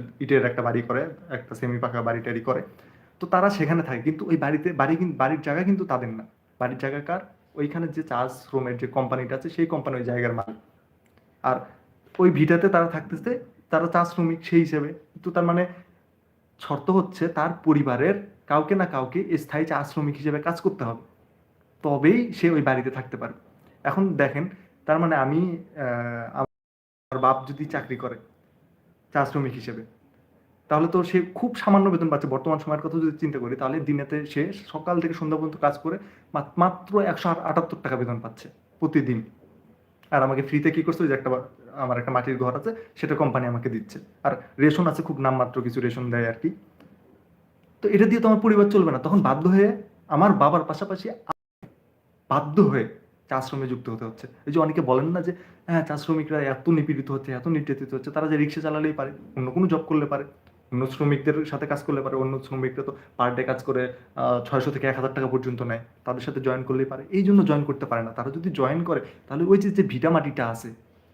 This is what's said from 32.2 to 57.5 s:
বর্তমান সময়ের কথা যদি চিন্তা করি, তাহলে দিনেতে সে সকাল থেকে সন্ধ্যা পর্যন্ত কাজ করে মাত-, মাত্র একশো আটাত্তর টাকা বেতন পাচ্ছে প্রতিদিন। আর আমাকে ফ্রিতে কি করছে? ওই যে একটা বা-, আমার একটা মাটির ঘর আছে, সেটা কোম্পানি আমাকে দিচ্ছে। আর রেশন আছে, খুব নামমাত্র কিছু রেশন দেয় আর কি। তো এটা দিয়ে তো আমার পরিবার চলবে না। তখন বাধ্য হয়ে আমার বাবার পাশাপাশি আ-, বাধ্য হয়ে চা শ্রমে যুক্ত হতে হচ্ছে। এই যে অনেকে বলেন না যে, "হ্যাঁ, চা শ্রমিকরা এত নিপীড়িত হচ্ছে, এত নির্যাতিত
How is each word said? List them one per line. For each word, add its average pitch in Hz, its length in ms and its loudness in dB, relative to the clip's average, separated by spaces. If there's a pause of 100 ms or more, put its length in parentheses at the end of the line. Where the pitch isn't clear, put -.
বর্তমান 143 300 0
সময়ের 151 220 -4
কথা 160 180 -4
যদি 156 200 0
চিন্তা 143 200 -4
করি, 120 180 -6
তাহলে 135 240 -4
দিনেতে 143 460 -2
সে 160 260 -2
সকাল - 480 -4
থেকে 165 140 -2
সন্ধ্যা 156 240 -2
পর্যন্ত 151 180 -6
কাজ 143 220 0
করে 170 200 -6 (360)
মাত-, 143 220 -6
মাত্র 185 440 2
একশো 180 280 0
আটাত্তর 165 540 -2
টাকা 131 140 -4
বেতন 120 240 -4
পাচ্ছে - 280 -16 (300)
প্রতিদিন। 127 440 0 (880)
আর 139 120 4
আমাকে 135 200 2
ফ্রিতে 147 280 0
কি 156 120 0
করছে? 160 200 -2
ওই 156 60 2
যে 135 60 2
একটা 127 160 -2
বা-, - 420 -6
আমার 127 260 -2
একটা 120 120 -4
মাটির 123 280 0
ঘর 123 180 -2
আছে, 220 180 -6 (220)
সেটা 151 180 -2
কোম্পানি 135 320 0
আমাকে 120 240 -4
দিচ্ছে। 107 280 -8 (240)
আর 143 100 0 (260)
রেশন 156 280 4
আছে, 165 160 -2
খুব 156 160 -6
নামমাত্র 127 440 0
কিছু 120 180 -4
রেশন 123 300 -2
দেয় 117 180 0
আর 113 140 -4
কি। 165 80 0 (1300)
তো 214 60 4
এটা 208 160 6
দিয়ে 226 160 4
তো 226 80 6
আমার 214 120 6
পরিবার 202 300 6
চলবে 180 220 6
না। 127 60 0
তখন 175 240 2
বাধ্য 143 260 4
হয়ে 196 340 6 (260)
আমার 175 240 6
বাবার 156 320 4
পাশাপাশি 190 460 -6
আ-, - 40 -10 (1120)
বাধ্য 147 340 4
হয়ে 156 260 4 (400)
চা 135 120 0
শ্রমে 135 260 -6
যুক্ত 127 220 -6
হতে 113 160 -6
হচ্ছে। 113 220 -12 (200)
এই 147 60 -4
যে 160 80 4
অনেকে 156 200 2
বলেন 131 260 2
না 170 160 -2
যে, 175 100 -2 (340)
"হ্যাঁ, 165 180 2
চা 147 120 -6
শ্রমিকরা 151 440 -2
এত 135 280 -4
নিপীড়িত 147 420 2
হচ্ছে, 135 220 -6
এত 127 160 -6
নির্যাতিত 147 460 -2